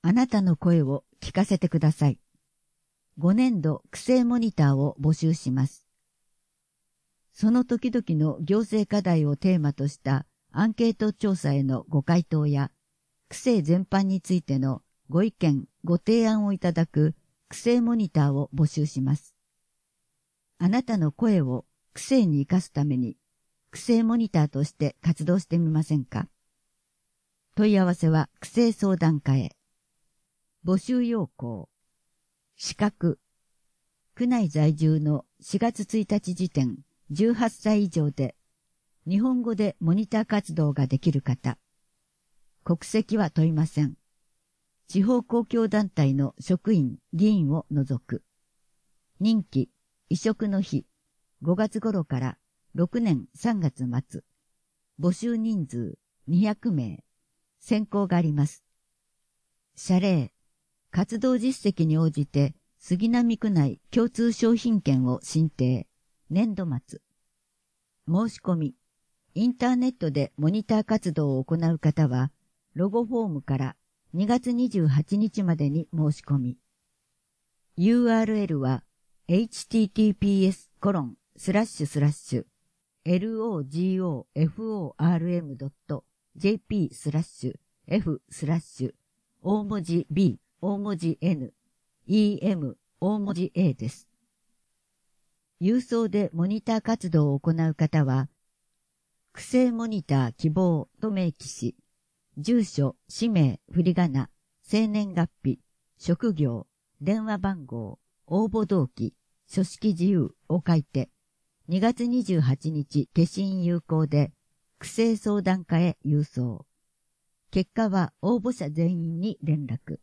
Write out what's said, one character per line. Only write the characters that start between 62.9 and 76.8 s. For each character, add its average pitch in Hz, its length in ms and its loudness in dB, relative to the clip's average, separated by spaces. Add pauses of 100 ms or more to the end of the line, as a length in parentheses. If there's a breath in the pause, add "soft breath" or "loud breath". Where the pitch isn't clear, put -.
並 233 280 2
区 220 120 -2
内 151 320 0 (100)
共 240 180 2
通 233 220 0
商 233 240 2
品 220 260 0
券 131 240 2
を 123 160 -2
申 160 240 0
請。 127 420 -2 (420)
年 208 260 0
度 185 100 -6
末。 135 340 -8 (1080)
申 196 220 0
し - 100 -14
込 180 160 -2
み。 156 200 -4 (580)
イ 220 140 0
ン 247 60 0
タ 247 180 0
ー 254 40 2
ネ 247 140 0
ッ 254 80 -8
ト 160 140 -2
で 139 260 -2
モ 151 120 2
ニ 208 140 -2
タ 220 160 2
ー 214 40 0
活 208 300 -2
動 143 240 0
を 131 60 -2
行 165 120 -2
う 165 240 0
方 151 280 0
は、 127 240 -2 (420)
ロ 180 160 -2
ゴ 233 160 0
フ 233 180 -4
ォ - 20 -2
ー - 20 -4
ム 147 140 -6
か 139 160 -4
ら 131 180 -4 (380)
二 180 120 0
月 247 280 0
二 240 160 0
十 175 180 0
八 147 300 2
日 208 260 -2
ま 170 120 2
で 147 140 0
に 151 240 -2
申 151 180 0
し - 100 -6
込 143 160 -2
み。 127 200 -4 (1200)